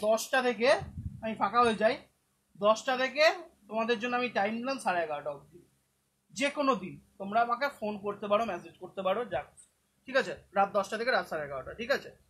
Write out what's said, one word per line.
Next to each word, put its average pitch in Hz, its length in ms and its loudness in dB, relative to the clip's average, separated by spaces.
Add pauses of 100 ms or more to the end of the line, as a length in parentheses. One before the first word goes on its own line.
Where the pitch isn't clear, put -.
দশটা 220 400 2
থেকে 233 220 2 (540)
আমি 220 180 -4
ফাঁকা 214 240 2
হয়ে 214 180 0
যাই, 240 120 4 (720)
দশটা 220 320 4
থেকে 262 260 2 (460)
তোমাদের 226 300 0
জন্য 247 160 -2
আমি 247 140 0
time 214 300 0
নিলাম 262 200 -4
সাড়ে 185 240 0
এগারোটা 147 260 -6
অবধি। - 300 -14 (760)
যে - 140 0 (100)
কোনো 269 180 2
দিন 185 180 -10 (260)
তোমরা 202 220 0
আমাকে 233 260 0 (120)
phone 208 140 -4 (120)
করতে 202 260 -6
পারো, 214 140 4
message 175 380 -8
করতে 180 240 -10
পারো, 202 180 2
যা, 170 160 -4 (640)
ঠিক 262 160 -4
আছে? 180 120 -2 (240)
রাত 196 200 4
দশটা 196 200 -2
থেকে 233 140 0
রাত 185 180 2
সাড়ে 160 160 -4
এগারোটা, 139 280 -10
ঠিক 233 180 -10
আছে? 233 180 -2 (200)